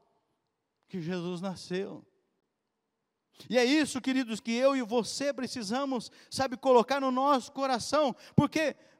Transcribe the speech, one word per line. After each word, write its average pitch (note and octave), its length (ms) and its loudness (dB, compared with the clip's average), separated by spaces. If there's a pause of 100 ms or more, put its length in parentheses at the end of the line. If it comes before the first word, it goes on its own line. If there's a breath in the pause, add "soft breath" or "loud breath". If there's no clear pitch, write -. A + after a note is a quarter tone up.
(880)
que F#3+ 100 -10
Jesus F3 400 -6
nasceu. F#3+ 640 -8 (1400 loud breath)
E A3 80 0
é B3 60 6
isso, C4 380 2
queridos, B3+ 400 -2
que A3+ 100 -6
eu C4 240 2
e C4 60 0
você A#3+ 500 -2
precisamos, B3+ 800 -6 (180 loud breath)
sabe, B3+ 280 -4
colocar B3+ 420 4
no C4+ 120 0
nosso C4 400 2
coração, C4+ 600 0 (220 loud breath)
porque D4 400 2 (240 soft breath)